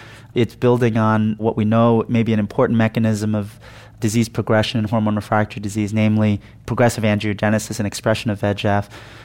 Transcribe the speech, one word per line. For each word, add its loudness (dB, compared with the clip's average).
It's 0
building 2
on 2
what -2
we 0
know 4
may 2
be 0
an 0
important 0
mechanism 0
of -6
disease 0
progression 0
in -2
hormone 0
refractory -2
disease, -4
namely 2
progressive 0
angiogenesis -2
and -4
expression -2
of -4
V 0
E 0
G -4
F. 0